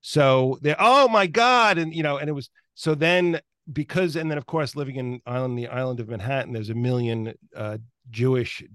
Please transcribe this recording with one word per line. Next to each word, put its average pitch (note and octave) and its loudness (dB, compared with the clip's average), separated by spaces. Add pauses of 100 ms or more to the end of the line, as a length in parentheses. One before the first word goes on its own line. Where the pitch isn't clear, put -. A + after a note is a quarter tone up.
So C3 2
they, D3 0
"Oh B3+ 6
my G#3 4
God." A3+ 4
And, D#3+ -4
you D#3+ -4
know, C#3+ -2
and D3 -6
it D3+ -4
was, C#3 -8 (240)
so D#3+ -2
then E3 2 (320)
because, D3+ -2
and E3+ -2
then D3 -2
of C#3+ -8
course, D3+ -4
living C3+ -8
in B2 -6
island, B2 -4
the A#2+ -6
island B2+ -4
of A2 -8
Manhattan, A#2+ -4
there's A2 -6
a A2+ -4
million, A#2 -2 (220)
uh, G#2+ -8 (340)
Jewish B2 0 (120)